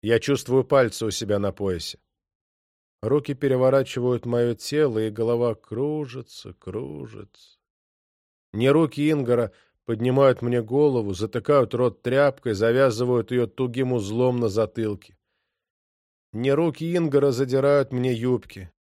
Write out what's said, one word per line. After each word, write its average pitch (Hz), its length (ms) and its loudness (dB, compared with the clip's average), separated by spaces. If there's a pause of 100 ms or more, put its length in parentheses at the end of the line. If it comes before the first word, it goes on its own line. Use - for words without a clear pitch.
Я 113 140 4
чувствую 131 420 0
пальцы 123 440 2
у 107 40 -2
себя 101 300 -2
на 101 100 -2
поясе. 92 480 -6 (1040)
Руки 135 320 -2
переворачивают 127 920 0
мое 120 300 0
тело, 139 460 -2
и 110 100 -2
голова 117 460 -2
кружится, 131 960 -10
кружится. 110 1040 -14 (920)
Не 120 180 2
руки 151 400 2
Ингара 120 400 0 (340)
поднимают 127 580 2
мне 120 200 0
голову, 120 500 0
затыкают 113 640 0
рот 120 280 0
тряпкой, 131 520 0
завязывают 120 800 2
ее 123 160 0
тугим 127 440 -4
узлом 120 460 0
на 117 100 0
затылке. 107 680 -4 (1120)
Не 123 200 -2
руки 165 440 -2
Ингара 143 360 2
задирают 135 600 0
мне 127 200 -2
юбки. 113 580 -4 (140)